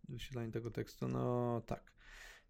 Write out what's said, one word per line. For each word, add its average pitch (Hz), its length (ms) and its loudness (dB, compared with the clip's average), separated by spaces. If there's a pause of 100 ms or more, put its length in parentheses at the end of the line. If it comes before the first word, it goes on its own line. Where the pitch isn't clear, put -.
wyświetlanie 117 440 -4
tego 117 180 0
tekstu. 117 380 -2
No 123 580 4
tak, - 260 -4 (580)